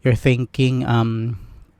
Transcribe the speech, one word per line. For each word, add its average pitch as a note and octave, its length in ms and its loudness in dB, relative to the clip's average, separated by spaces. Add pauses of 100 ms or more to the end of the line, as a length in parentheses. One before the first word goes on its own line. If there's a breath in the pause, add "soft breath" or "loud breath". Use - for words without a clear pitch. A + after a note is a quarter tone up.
You're B2 160 2
thinking, B2+ 720 0
um, A2+ 480 0 (420 soft breath)